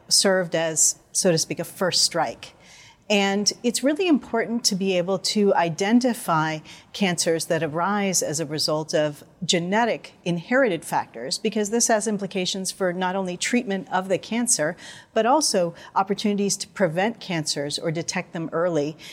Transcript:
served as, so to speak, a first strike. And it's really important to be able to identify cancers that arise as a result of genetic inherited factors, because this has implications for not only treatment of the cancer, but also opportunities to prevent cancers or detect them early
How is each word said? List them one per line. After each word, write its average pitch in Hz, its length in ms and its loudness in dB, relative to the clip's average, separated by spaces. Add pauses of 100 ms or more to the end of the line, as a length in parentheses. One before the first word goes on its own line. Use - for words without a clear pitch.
served 185 480 2
as, 160 420 0 (140)
so - 180 2
to 165 80 4
speak, 156 220 -4
a 170 60 -6
first - 380 0
strike. - 500 -4 (540)
And 202 540 2
it's - 220 -2
really 302 240 2
important 233 560 0
to - 120 2
be 185 220 2
able 180 220 0
to 202 340 4
identify 175 1040 2 (340)
cancers 170 540 0
that 165 160 0
arise 175 600 0
as 151 160 -2
a 160 80 -4
result 156 480 -2
of 151 280 0 (220)
genetic 185 680 0 (100)
inherited 175 600 0
factors, 127 540 -6
because 214 320 -2
this 233 180 0
has 220 200 2
implications 196 640 -4
for 185 200 0
not 185 240 -2
only 180 220 -4
treatment 214 560 -2
of 185 160 0
the 185 80 2
cancer, 180 580 -2 (380)
but 220 100 2
also 220 520 2 (180)
opportunities 202 640 0
to - 120 -10
prevent 190 500 0
cancers 151 580 -4
or 170 140 -2
detect 165 420 -4
them 165 180 -6
early 160 460 0 (160)